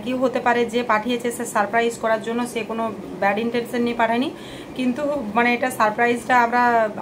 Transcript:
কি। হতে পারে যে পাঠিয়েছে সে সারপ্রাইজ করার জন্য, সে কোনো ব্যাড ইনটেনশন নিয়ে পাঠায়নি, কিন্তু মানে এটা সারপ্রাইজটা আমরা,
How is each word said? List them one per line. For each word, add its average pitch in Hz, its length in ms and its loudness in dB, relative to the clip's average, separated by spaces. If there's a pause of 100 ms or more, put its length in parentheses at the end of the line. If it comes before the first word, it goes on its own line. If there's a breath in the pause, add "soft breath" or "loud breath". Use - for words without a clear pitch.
কি। 247 80 -2
হতে 254 260 0
পারে 240 260 2
যে 233 180 -2
পাঠিয়েছে 233 480 0
সে 233 140 -6
সারপ্রাইজ 233 520 0
করার 220 260 0
জন্য, 233 240 -2
সে 233 160 -6
কোনো 220 280 -4 (280)
ব্যাড 202 180 2
ইনটেনশন 233 440 -2
নিয়ে 240 140 0
পাঠায়নি, 233 340 2 (460 loud breath)
কিন্তু 254 260 -2 (320)
মানে 240 200 4
এটা 247 180 0
সারপ্রাইজটা 240 680 2
আমরা, 233 480 4 (120)